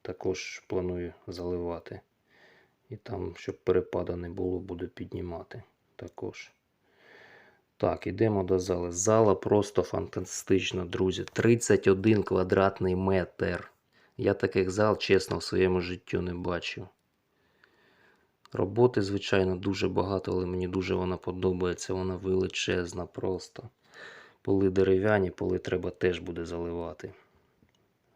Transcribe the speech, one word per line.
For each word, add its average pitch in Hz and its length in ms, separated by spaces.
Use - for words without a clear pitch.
також - 640
планую 90 460
заливати. 87 760
І 92 60
там, 92 400
щоб - 220
перепада 92 580
не 87 120
було, 92 300
буду 90 300
піднімати 90 720
також. - 540
Так, 85 300
ідемо 104 360
до 92 160
зали. 87 340
Зала 110 420
просто - 480
фантастична, 92 1040
друзі. 90 400
Тридцять 113 600
один 101 360
квадратний 92 760
метр. 92 760
Я 101 180
таких - 360
зал, 104 280
чесно, - 400
в 85 40
своєму 92 380
житті 90 380
не 90 160
бачив. 90 540
Роботи, 110 500
звичайно, 95 540
дуже 95 320
багато, 92 440
але 92 140
мені 90 220
дуже 92 260
вона 92 220
подобається. 90 760
Вона 92 220
величезна 90 880
просто. - 600
Поли 98 280
дерев'яні, 95 600
поли 92 280
треба 87 320
теж 90 280
буде 85 260
заливати. 85 680